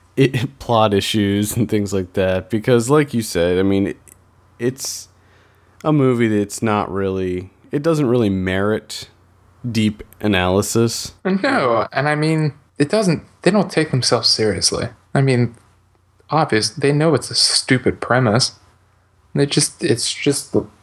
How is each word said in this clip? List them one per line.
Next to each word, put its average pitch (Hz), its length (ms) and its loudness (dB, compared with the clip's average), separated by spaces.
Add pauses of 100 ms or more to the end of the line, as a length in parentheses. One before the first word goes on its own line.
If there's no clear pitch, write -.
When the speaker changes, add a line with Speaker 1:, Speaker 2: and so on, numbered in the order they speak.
(160)
Speaker 1:
it, 135 420 0
plot 110 360 2
issues 101 640 0
and 110 120 -2
things 101 240 -2
like 95 220 -4
that. 92 360 -2
Because 117 400 2
like 147 240 2
you 117 80 0
said, 90 360 0
I 95 40 2
mean, 98 240 2
it, - 100 -8 (600)
it's - 500 -6 (760)
a 156 80 0
movie 127 360 2
that's 104 340 -2
not 104 300 -2
really, 95 580 -4 (220)
it 143 100 -4
doesn't 151 240 0
really 117 240 2
merit 95 760 -2 (600)
deep 110 340 0 (180)
analysis. 104 920 0 (120)
Speaker 2:
No, 185 680 0
and 135 160 -2
I 151 60 0
mean, 156 400 0 (240)
it 147 100 2
doesn't, 202 360 0 (180)
they 175 80 4
don't 202 200 2
take 160 200 0
themselves 123 380 0
seriously. 98 580 0 (260)
I 139 100 2
mean, 120 340 2 (760)
obvious, 143 400 0
they 139 220 0
know 151 220 2
it's - 180 -4
a - 20 -10
stupid - 640 0
premise. 120 520 2 (840)
They 143 100 2
just, - 380 -2
it's 120 320 -2
just - 380 -4
the, 104 140 -2 (160)